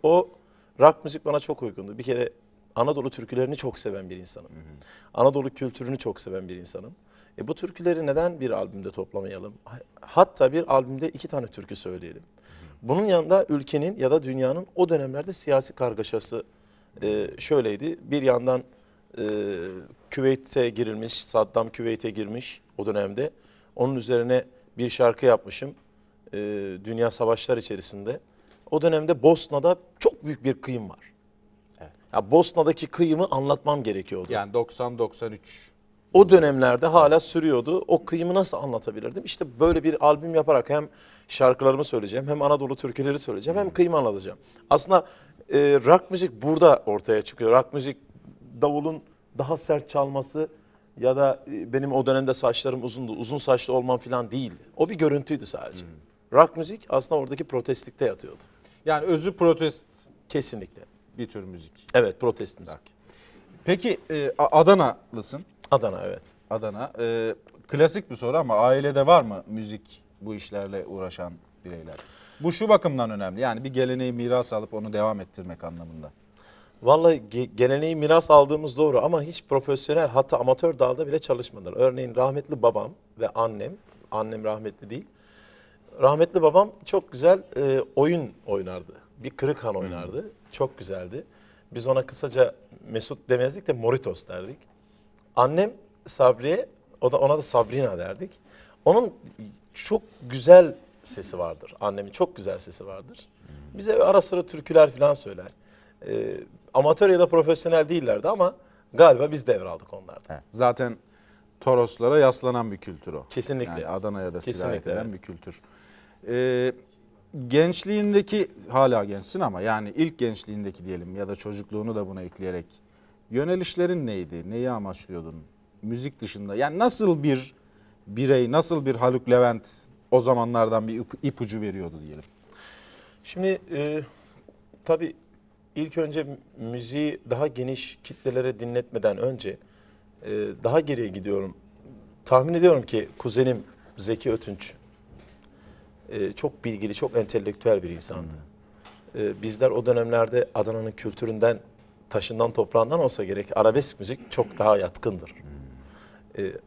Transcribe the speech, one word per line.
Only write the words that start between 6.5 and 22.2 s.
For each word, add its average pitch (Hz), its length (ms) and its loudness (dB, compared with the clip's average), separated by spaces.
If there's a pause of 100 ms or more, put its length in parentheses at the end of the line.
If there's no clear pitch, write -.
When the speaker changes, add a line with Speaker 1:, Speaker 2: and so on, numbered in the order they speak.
Speaker 1:
insanım. 92 380 -16 (440)
E, 110 100 -10
bu 151 60 -6
türküleri 170 520 -4
neden 160 340 -2
bir 131 100 -4
albümde 98 400 -8
toplamayalım? 98 640 -12 (100)
Ha-, 120 140 -20 (220)
hatta 147 520 4
bir 156 220 0
albümde 135 340 -2
iki - 200 -12
tane 131 180 -6
türkü 101 300 -16
söyleyelim. 90 460 -14
Speaker 2:
Hı - 440 -20
hı. - 40 -20 (120)
Speaker 1:
Bunun 147 240 0
yanında 180 420 4
ülkenin 151 480 -4
ya 131 140 0
da 151 120 4
dünyanın 131 520 -4
o 180 140 2
dönemlerde 147 440 -4
siyasi 135 400 -2
kargaşası, 113 720 -6 (580)
e, 104 360 -2
şöyleydi. 135 640 -2
Bir 143 200 -2
yandan, 127 400 2 (560)
e, 104 360 -4 (560)
Küveyt'e 131 600 0
girilmiş, 110 540 -6
Saddam 113 460 0
Küveyt'e 113 400 -6
girmiş 107 500 -10 (180)